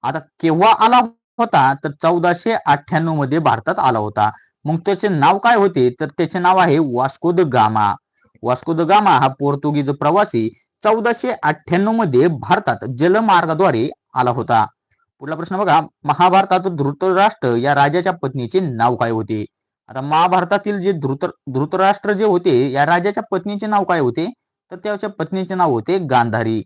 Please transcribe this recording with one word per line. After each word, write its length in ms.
आता 160
केव्हा 640
आला 120
होता? 360
तर 180
चौदाशे 600
अठ्ठ्याण्णव 500
मध्ये 240
भारतात 400
आला 200
होता. 320
मग 140
त्याचे 280
नाव 300
काय 180
होते? 340
तर 80
त्याचे 320
नाव 180
आहे 220
वास्को 520
द 100
गामा. 540
वास्को 300
द 80
गामा 300
हा 160
पोर्तुगीज 640
प्रवासी 600
चौदाशे 460
अठ्ठ्याण्णव 480
मध्ये 360
भारतात 580
जलमार्गाद्वारे 880
आला 180
होता. 340
पुढला 140
प्रश्न 220
बघा, 220
महाभारतात 560
धृतराष्ट्र 960
या 200
राजाच्या 380
पत्नीचे 460
नाव 360
काय 160
होते? 340
आता 120
महाभारतातील 800
जे 100
धृत-, 340
धृतराष्ट्र 600
जे 120
होते, 460
या 140
राजाच्या 460
पत्नीचे 360
नाव 160
काय 160
होते? 260
तर 40
त्याच्या 340
पत्नीचे 460
नाव 160
होते 260
गांधारी. 680